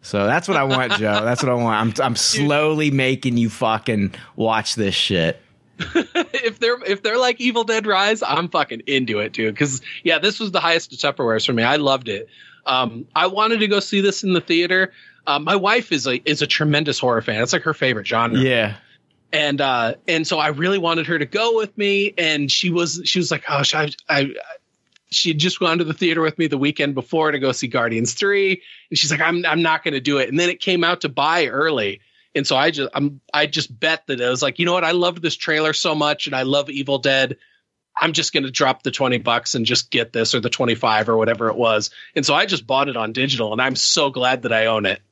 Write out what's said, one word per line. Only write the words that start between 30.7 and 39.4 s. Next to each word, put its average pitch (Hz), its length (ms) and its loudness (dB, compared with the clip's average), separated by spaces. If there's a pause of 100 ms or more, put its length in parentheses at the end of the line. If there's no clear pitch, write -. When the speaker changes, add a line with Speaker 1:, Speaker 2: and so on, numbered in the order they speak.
Speaker 2:
out 175 180 0
to 156 60 -2
buy 156 400 0
early. 120 520 -2 (340)
And 139 120 0
so 143 100 2
I 147 140 4
just, 143 240 -4
I'm, 143 260 -2 (140)
I 151 120 4
just 147 320 -6
bet 156 280 -2
that 131 160 -4
I 123 80 0
was 127 120 0
like, 135 160 -2
"You 170 60 0
know 175 80 0
what? 180 120 0
I 165 80 2
loved 175 280 0
this 160 160 -4
trailer 156 380 0
so 160 200 0
much 151 320 0
and 139 80 -6
I 131 100 0
love 143 260 0
Evil 139 280 -2
Dead. 135 380 2 (640)
I'm 160 140 0
just 156 180 -2
gonna 135 180 -2
drop 131 340 0
the 135 60 -2
twenty 127 280 0
bucks 117 360 -2